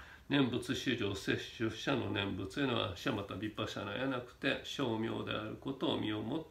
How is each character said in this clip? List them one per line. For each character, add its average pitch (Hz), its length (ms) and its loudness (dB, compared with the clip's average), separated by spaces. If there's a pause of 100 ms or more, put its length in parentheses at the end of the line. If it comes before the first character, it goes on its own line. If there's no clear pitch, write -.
(300)
念 139 200 6
仏、 120 260 0
主 123 200 2
情、 101 200 2
摂 - 420 0
取 113 180 2
者 - 200 2
の 104 160 0
念 98 240 0
仏 95 200 -4
と 143 60 0
い - 40 4
う - 20 4
の 120 80 2
は、 104 200 0
シ - 140 -2
ャ 120 60 2
マ 101 80 -2
タ・ 101 100 -8
ビ 104 160 -4
パ 104 180 -2
シ - 120 -6
ャ 101 60 -4
ナ 101 80 -4
や 123 120 -2
な 135 140 0
く - 160 -10
て、 131 280 0
称 117 360 0
名 113 240 0
で 104 80 -2
あ 110 120 -2
る 113 160 -6
こ 135 140 -2
と 139 200 2
を 107 60 2
身 107 140 0
を 107 80 0
も 120 160 -2
っ 156 140 -6